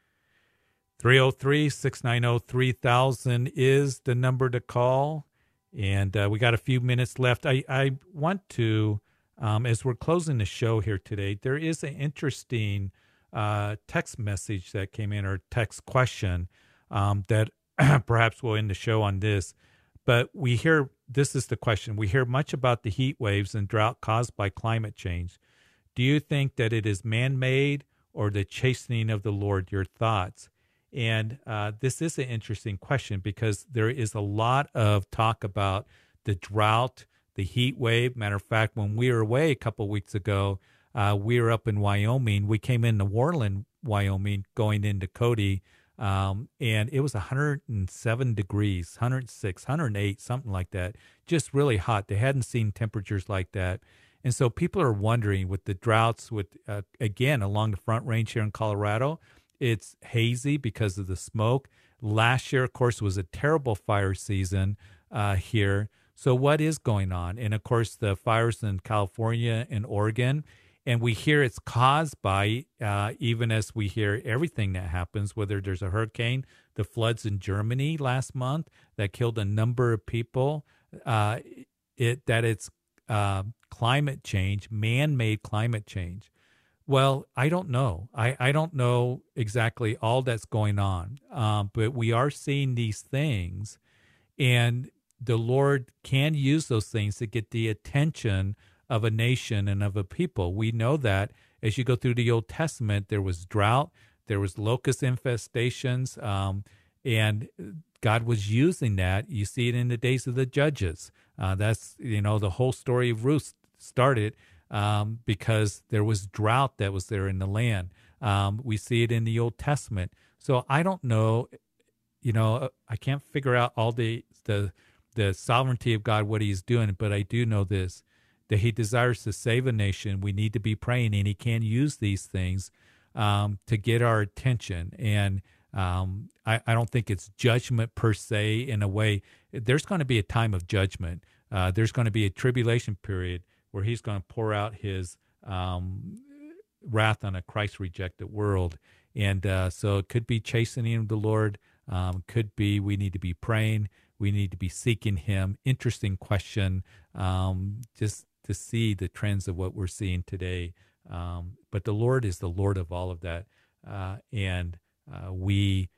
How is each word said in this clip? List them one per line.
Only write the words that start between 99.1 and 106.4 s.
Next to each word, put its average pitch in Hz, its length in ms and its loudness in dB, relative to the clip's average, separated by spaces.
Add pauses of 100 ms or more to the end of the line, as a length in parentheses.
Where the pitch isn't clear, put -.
nation 110 580 0
and 101 160 0
of 101 120 -2
a 104 60 0
people. 92 520 -2
We 113 180 0
know 117 240 0
that 101 340 0 (320)
as 107 160 0
you 127 60 0
go 127 100 2
through 120 200 0
the 120 160 2
Old 113 180 2
Testament, 104 600 -2
there 101 140 0
was 90 240 -4
drought, 117 440 2 (360)
there 101 140 -2
was 101 180 -4
locust 120 440 -2
infestations, 123 1160 -2
um, 98 440 -2 (400)